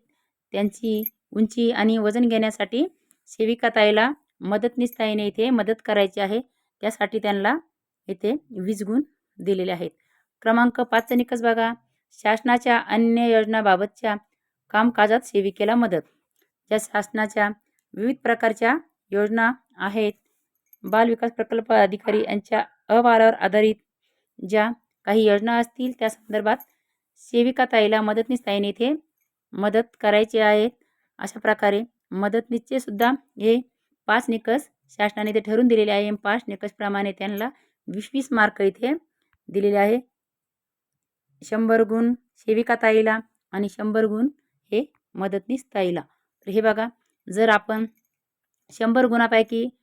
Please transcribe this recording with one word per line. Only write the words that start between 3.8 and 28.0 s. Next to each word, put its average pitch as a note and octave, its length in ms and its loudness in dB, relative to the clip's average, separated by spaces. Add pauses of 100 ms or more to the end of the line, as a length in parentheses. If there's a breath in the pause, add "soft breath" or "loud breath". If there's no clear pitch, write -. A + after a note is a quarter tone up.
मदतनीस A#3+ 580 -4
ताईने G#3+ 280 -2
इथे A3 240 -2
मदत A3 340 -2
करायची G3+ 360 0
आहे. G3+ 200 -2 (400)
त्यासाठी G#3+ 380 -4
त्यांना G3+ 400 0 (480)
इथे G#3 300 -4 (140)
वीस G3+ 360 -6
गुण A3+ 160 -2 (360)
दिलेले F#3 340 -2
आहेत. E3+ 180 -6 (520)
क्रमांक A#3 380 2
पाचचा A#3 340 -2
निकष B3 280 -2
बघा, A3+ 300 0 (400)
शासनाच्या A#3+ 640 0
अन्य A#3 540 2
योजनाबाबतच्या G#3+ 840 0 (540)
कामकाजात A3 500 2
सेविकेला G3+ 540 -2
मदत. G#3+ 260 0 (680)
ज्या G#3+ 120 0
शासनाच्या G#3 720 -4 (440)
विविध A#3+ 280 -4
प्रकारच्या A#3 560 0 (320)
योजना A3 420 0 (240)
आहेत, G#3 360 -4 (680)
बाल G#3+ 260 2
विकास A#3 240 -2
प्रकल्प A3+ 400 -4
अधिकारी G#3 480 2
यांच्या G#3+ 440 -4 (240)
अहवालावर A3+ 460 6
आधारित G#3+ 400 2 (760)
ज्या G#3+ 220 0 (340)
काही G#3+ 240 2
योजना G#3+ 280 2
असतील, A#3+ 420 -4
त्या A3 120 -2
संदर्भात G#3+ 460 -4 (600)
सेविका B3 560 0
ताईला G#3+ 280 2